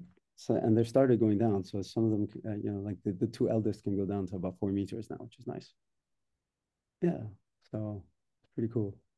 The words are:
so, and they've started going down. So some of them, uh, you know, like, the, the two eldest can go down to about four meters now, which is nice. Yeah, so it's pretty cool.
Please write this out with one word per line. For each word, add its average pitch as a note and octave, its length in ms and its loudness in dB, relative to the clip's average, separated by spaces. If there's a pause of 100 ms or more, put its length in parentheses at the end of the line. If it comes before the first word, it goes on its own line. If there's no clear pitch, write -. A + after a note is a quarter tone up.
(360)
so, - 180 -2
and A2 240 4
they've A#2 80 4
started B2+ 320 4
going G#2+ 200 4
down. G2+ 260 2
So G2 180 -6
some A2+ 220 -2
of A2 80 4
them, G#2 160 0 (180)
uh, G#2+ 160 -4
you G#2 80 -4
know, G2+ 100 -4
like, G2+ 240 -6
the, G#2 80 0
the F2+ 140 0
two A2+ 240 0
eldest G#2+ 320 0
can G2+ 140 -2
go G2 80 0
down G2 240 -2
to G2 80 -8
about F2+ 240 -4
four G2+ 100 0
meters G2+ 400 -4
now, - 60 -8
which - 220 -16
is B2+ 100 -20
nice. - 240 -10 (1300)
Yeah, E3+ 220 0 (480)
so G#2+ 320 -6 (400)
it's - 120 -20
pretty A2+ 180 -2
cool. G#2 240 -2 (220)